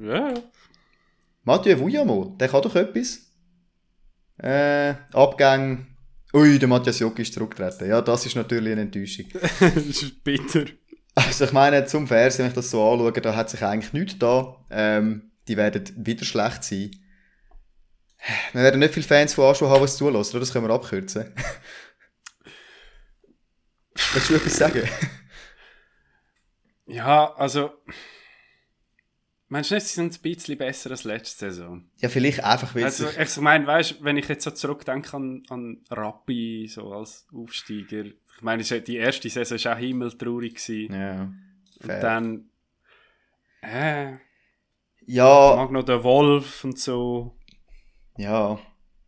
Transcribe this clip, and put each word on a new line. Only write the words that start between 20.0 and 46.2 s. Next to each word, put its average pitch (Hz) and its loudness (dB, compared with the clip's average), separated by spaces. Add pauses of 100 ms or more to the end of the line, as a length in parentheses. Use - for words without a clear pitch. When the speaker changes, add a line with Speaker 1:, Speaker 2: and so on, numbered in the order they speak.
Speaker 2:
oder? 123 -2
Das 127 -6
können 113 -2
wir 113 2
abkürzen. 107 -6
<laughs> - - (2750)
Willst - 0
du 160 4
etwas 156 0
sagen? 131 0 (2000)
Speaker 1:
Ja, 143 2
also... 143 -2 (1800)
Meinst 143 -6
du 196 0
nicht, 208 -4
sie - -8
sind 170 -6
ein - -20
bisschen 151 -8
besser 131 -8
als 127 -12
letzte 107 -10
Saison? 87 -16 (100)
Speaker 2:
Ja, 123 -4
vielleicht 127 0
einfach, 123 0
weil 120 -2
Speaker 1:
Also, 135 -4
Speaker 2:
sich 151 -8
Speaker 1:
ich 156 -4
meine, 147 2
weißt, 156 -2
wenn 143 -2
ich 139 -6
jetzt 147 -6
so 147 -8
zurückdenke 139 -8
an, 131 -10
an 120 -14
Rappi, 113 -8
so 107 -16
als 107 -16
Aufsteiger, 107 -12
ich - -20
meine, 113 -2
es 107 -6
ist 120 -2
ja, 113 -4
die 120 -10
erste 120 -2
Saison 120 -6
war 117 0
auch 113 -8
himmeltraurig 120 -8
gewesen. 107 -10
Speaker 2:
Ja, 95 -6
Speaker 1:
Und 95 -10 (520)
Speaker 2:
fair. 98 -6
Speaker 1:
dann... 113 -4 (1120)
Äh, 139 -6 (920)
Speaker 2:
Ja. 135 10
Speaker 1:
mag 127 -2
noch 131 -4
der 120 0
Wolf 139 2